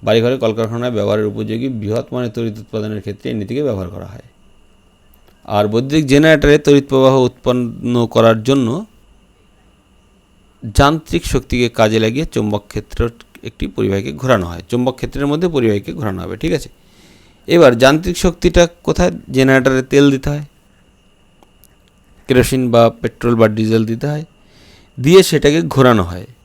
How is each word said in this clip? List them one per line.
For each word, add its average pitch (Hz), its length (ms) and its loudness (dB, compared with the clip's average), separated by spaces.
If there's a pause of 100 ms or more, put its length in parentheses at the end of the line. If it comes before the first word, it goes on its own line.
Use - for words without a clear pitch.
বাড়িঘরে 113 340 0
কলকারখানায় 117 600 -4
ব্যবহারের 104 340 -2
উপযোগী 110 360 -6 (140)
বৃহৎ 107 320 -4
মানের 123 220 -6
তড়িৎ 113 280 -6
উৎপাদনের 107 420 -8
ক্ষেত্রে 104 260 -12
এই 120 80 -6
নীতিকে 107 240 -6
ব্যবহার 98 320 -4
করা 90 180 -14
হয়। - 140 -20 (1160)
আর 104 200 -2 (100)
বৈদ্যুতিক 135 400 -2
জেনারেটরে 147 440 4
তড়িৎ 143 340 4
প্রবাহ 131 220 4 (160)
উৎপন্ন 120 640 -4 (200)
করার 113 280 4
জন্য 131 240 0 (2000)
যান্ত্রিক 156 460 0 (100)
শক্তিকে 123 340 -2 (120)
কাজে 113 200 4
লাগিয়ে 113 340 -2
চৌম্বক 104 340 -4
ক্ষেত্র - 320 -12 (500)
একটি - 160 -10 (100)
পরিবাহীকে 101 360 -4 (100)
ঘোরানো 120 300 0
হয়, 85 180 -14
চৌম্বক 123 260 -2
ক্ষেত্রের 139 360 -6
মধ্যে 165 240 -2
পরিবাহীকে 110 440 -2
ঘোরানো 98 240 -6
হবে, 90 200 -10
ঠিক 139 140 -2
আছে? - 120 -10 (760)
এবার 160 240 6 (120)
যান্ত্রিক 160 340 2
শক্তিটা 175 460 0 (240)
কোথায়? 180 240 0 (240)
জেনারেটরে 131 560 2
তেল 143 220 4
দিতে 135 160 -6
হয়, 147 160 -8 (1800)
কেরোসিন 127 360 2 (100)
বা 117 100 6 (180)
পেট্রোল 120 340 -2
বা 113 120 4 (100)
ডিজেল 110 340 0
দিতে 117 160 -8
হয়, 151 160 -6 (840)
দিয়ে 180 240 8
সেটাকে 151 300 0 (160)
ঘোরানো 123 340 4
হয়। 90 180 -14 (180)